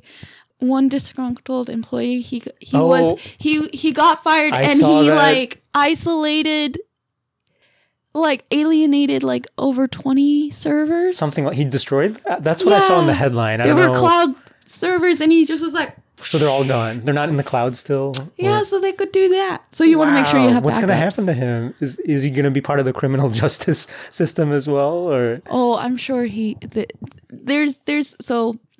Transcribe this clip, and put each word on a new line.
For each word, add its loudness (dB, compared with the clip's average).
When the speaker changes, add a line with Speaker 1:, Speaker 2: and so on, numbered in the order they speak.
Speaker 1:
One 2
disgruntled -6
employee, -4
he, -10
he -8
Speaker 2:
Oh. 4
Speaker 1:
was, 2
he, -2
he -4
got 2
fired 2
Speaker 2:
I 0
Speaker 1:
and 4
Speaker 2:
saw 6
Speaker 1:
he, 4
Speaker 2:
that. 4
Speaker 1:
like, 2
isolated, 0
like, -2
alienated, 2
like, -2
over 0
twenty 0
servers. -2
Speaker 2:
Something -2
like, -4
he 0
destroyed -2
that? -6
That's -2
what 6
I 6
saw 4
in 2
the 2
Speaker 1:
Yeah. -2
Speaker 2:
headline. -2
I 0
Speaker 1:
There 4
Speaker 2:
don't 4
Speaker 1:
were 0
Speaker 2:
know. 0
Speaker 1:
cloud 2
servers 0
and 2
he 4
just -6
was -6
like, -6
Speaker 2:
So -4
they're 2
all 2
gone. -2
They're -2
not -2
in -2
the 0
cloud -2
still? -4
Speaker 1:
Yeah, 0
Speaker 2:
Or -2
Speaker 1:
so -2
they -2
could -6
do 4
that. -2
So 0
you 6
wanna 2
make 4
sure 4
you 6
Speaker 2:
Wow. 6
Speaker 1:
have 2
Speaker 2:
What's 0
gonna 2
Speaker 1:
backups. 2
Speaker 2:
happen 0
to 0
him? -2
Is, -6
is -2
he 0
gonna 0
be 0
part -2
of 2
the 0
criminal 0
<laughs> -2
justice -2
system -2
as -2
well? 0
Or -2
Speaker 1:
Oh, 0
I'm -4
sure -4
he, -6
the, -8
there's, -4
there's, -4
so, -4